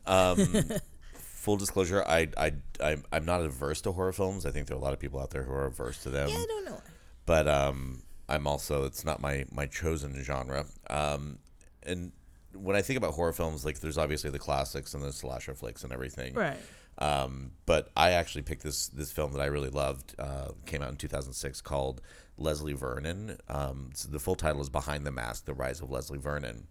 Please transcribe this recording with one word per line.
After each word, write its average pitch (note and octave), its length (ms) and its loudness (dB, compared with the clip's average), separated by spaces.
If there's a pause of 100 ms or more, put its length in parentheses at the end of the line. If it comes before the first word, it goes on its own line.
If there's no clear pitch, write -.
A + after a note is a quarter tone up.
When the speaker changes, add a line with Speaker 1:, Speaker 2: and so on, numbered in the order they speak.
Speaker 1:
Um, F#2 320 8
Speaker 2:
<laughs> G3+ 340 4 (420)
Speaker 1:
full - 420 0
disclosure, F#2+ 500 2
I, E2 300 6
I, D2+ 160 4 (280)
I'm, D2 300 2
I'm D#2 140 2
not F2 180 4
averse C#2+ 400 0
to G#2 80 2
horror F#2 220 2
films. F#2+ 340 0
I C#2+ 60 0
think C#2 160 0
there C2 80 -2
are C2 40 -2
a - 20 -4
lot C2+ 100 2
of C2+ 80 -2
people C2+ 180 -4
out C2+ 120 -4
there C2+ 120 -2
who C2 100 -4
are C2+ 140 0
averse B1+ 380 -4
to C2 60 -4
them. C#2 180 2
Speaker 2:
Yeah, C#2+ 80 2
I A#4 100 0
don't G#4+ 180 -4
know. D4 160 -8 (460)
Speaker 1:
But, D#2 220 8
um, C2+ 560 2 (240)
I'm D2 180 2
also, C#2+ 380 2
it's - 200 -4
not D#2 160 0
my, C#2 300 0
my C#2+ 160 -2
chosen C#2 560 -2
genre. C2+ 440 -2 (220)
Um, D2 500 0 (440)
and F2 300 -4 (420)
when G2 220 0
I G2+ 60 6
think C3 140 2
about F2 180 2
horror E2 180 4
films, D#2+ 320 0
like, D2+ 160 -2
there's D#2 180 -2
obviously D2+ 320 2
the C#2 80 -2
classics C#2 560 -2
and C#2+ 80 -4
the C#2+ 100 -4
slasher B1+ 420 -6
flicks B1 280 -10
and B1 100 -8
everything. B1+ 420 -6
Speaker 2:
Right. E3+ 240 0 (400)
Speaker 1:
Um, C2+ 540 0 (140)
but D#2 300 6
I F2 160 10
actually E2+ 300 2
picked D2 200 -6
this, D2 260 -2
this D2 220 -6
film D2 220 -2
that C#2 80 -2
I C#2+ 60 2
really C#2+ 240 0
loved, C2+ 500 -2
uh, C#2 300 -4 (160)
came D2+ 160 -4
out C2 80 -4
in C#2 60 -8
two C#2+ 120 -6
thousand C2+ 240 -4
six, C2+ 300 -6
called C2+ 400 -2 (340)
Leslie D2+ 380 0
Vernon. C#2+ 640 -4 (100)
Um, C2+ 460 -4
so - 160 -8
the D2 100 -2
full F#2 160 2
title D2+ 240 2
is C#2 80 -2
Behind C#2+ 380 -2
the C#2+ 40 -2
Mask, A#1 360 -6
The D2 80 -4
Rise C2 260 -4
of C#2 100 -8
Leslie C#2 280 -4
Vernon. C2 520 -4